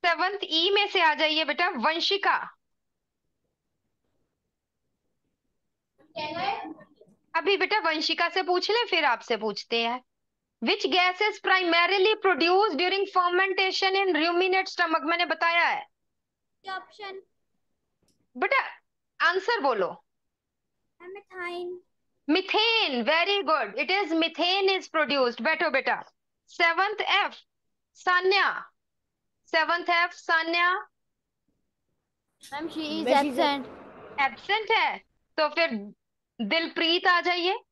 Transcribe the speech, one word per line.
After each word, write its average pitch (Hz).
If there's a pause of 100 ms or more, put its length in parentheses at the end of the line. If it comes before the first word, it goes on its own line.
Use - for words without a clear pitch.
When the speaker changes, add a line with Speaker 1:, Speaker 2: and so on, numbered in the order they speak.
Speaker 1:
सेवंथ 359
ई 330
में 403
से 392
आ 320
जाइए 311
बेटा, 320
वंशिका। 311 (4000)
अभी 359
बेटा 392
वंशिका 330
से 370
पूछ 359
ले, 466
फिर 330
आपसे 233
पूछते 214
हैं। 240 (600)
Which 403
gas 359
is 415
primarily 370
produced 359
during 370
fermentation 381
in 381
ruminant 359
stomach? 320
मैंने 339
बताया 330
है। 202 (760)
Speaker 2:
ऑप्शन। 381 (1160)
Speaker 1:
बेटा 403 (680)
आंसर 381
बोलो। 208 (1080)
Speaker 2:
मिथेन। 359 (460)
Speaker 1:
Methane, 381
very 349
good। 254
It 285
is 370
methane 349
is -
produced। 262
बैठो 311
बेटा। 254 (460)
सेवंथ 370
एफ, 349 (540)
सान्या। 370 (840)
सेवंथ 330
एफ, 349
सान्या। 339 (1700)
Speaker 2:
Ma'am, 294
she 320
is 311
Speaker 3:
Ma'am, 277
she's 262
Speaker 2:
absent। 285 (560)
Speaker 1:
एब्सेंट 415
है, 311 (400)
तो 302
फिर 330 (680)
दिलप्रीत 330
आ 349
जाइए। 359 (140)